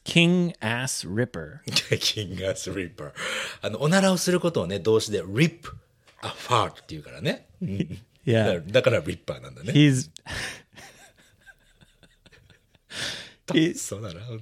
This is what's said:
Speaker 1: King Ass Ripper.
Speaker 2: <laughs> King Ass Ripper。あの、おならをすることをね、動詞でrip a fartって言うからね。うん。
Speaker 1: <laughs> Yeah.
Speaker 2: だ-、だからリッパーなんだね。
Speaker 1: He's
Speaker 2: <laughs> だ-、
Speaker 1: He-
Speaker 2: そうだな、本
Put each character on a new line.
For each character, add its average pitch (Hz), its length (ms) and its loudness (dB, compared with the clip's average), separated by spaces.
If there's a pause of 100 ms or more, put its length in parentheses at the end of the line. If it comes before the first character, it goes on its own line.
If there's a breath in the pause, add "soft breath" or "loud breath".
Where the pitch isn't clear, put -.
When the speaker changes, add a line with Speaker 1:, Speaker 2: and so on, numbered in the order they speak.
Speaker 1:
King 170 560 4
Ass 120 500 -4
Ripper. 90 540 -4
Speaker 2:
<laughs> - 340 -2
King 92 460 -4
Ass 95 300 -4
Ripper。 87 400 -8 (480 loud breath)
あ 104 80 -2
の、 107 120 -6
お 143 60 2
な 190 140 6
ら 190 100 6
を 185 60 2
す 170 140 -2
る 180 100 2
こ 170 100 0
と 135 120 0
を 82 40 -4
ね、 98 120 -2
動 110 200 4
詞 107 140 -6
で 92 100 -2
rip 110 360 2 (640)
a - 40 -6
fart 101 440 0
っ - 40 -20
て - 140 -20
言 - 100 -12
う - 40 -20
か - 80 -20
ら - 100 -14
ね。 160 260 -4 (140)
う 185 40 -6
ん。 98 360 -6 (100)
Speaker 1:
<laughs> - 140 -14
Yeah. 107 400 2
Speaker 2:
だ-、 - 0 - (160)
だ - 20 -2
か - 80 6
ら 107 80 2
リ 90 140 -6
ッ - 120 -10
パ - 100 -8
ー - 60 -16
な - 80 -18
ん - 60 -20
だ - 80 -18
ね。 101 100 -6
Speaker 1:
He's 143 380 6
Speaker 2:
<laughs> - 80 -20 (3250 loud breath)
だ-、 - 80 0
Speaker 1:
He- 160 220 2
Speaker 2:
そ - 220 -10
う - 20 -10
だ 98 120 -12
な、 85 120 -14
本 113 160 -12